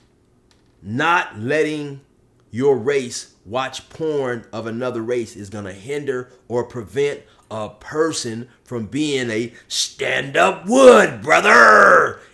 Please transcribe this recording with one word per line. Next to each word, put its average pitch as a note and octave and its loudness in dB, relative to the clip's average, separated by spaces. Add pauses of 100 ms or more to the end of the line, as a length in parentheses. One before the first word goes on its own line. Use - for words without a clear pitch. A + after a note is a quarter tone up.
(840)
not C#3+ -2
letting D3 -4 (500)
your C3 0
race B2 -4 (100)
watch B2+ -8
porn C3+ -6
of A2 -10
another A#2 -6
race A#2 -6
is G2+ -16
gonna G2+ -12
hinder B2+ -8 (180)
or A#2 -4
prevent A#2+ -6 (280)
a G#2+ -10
person B2+ -6 (160)
from A#2 -10
being C3+ -4
a A2+ -4 (160)
stand-up C#3 -2
wood, A3 6
brother. F#3+ 6 (140)